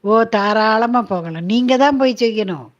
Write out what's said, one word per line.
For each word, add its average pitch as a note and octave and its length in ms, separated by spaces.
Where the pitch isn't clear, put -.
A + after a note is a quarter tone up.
ஓ, A3 220
தாராளமா A3 800
போகலாம். E3 420
நீங்க B3 320
தான் C#4 200
போய் C4 180
செய்யணும். G#3 640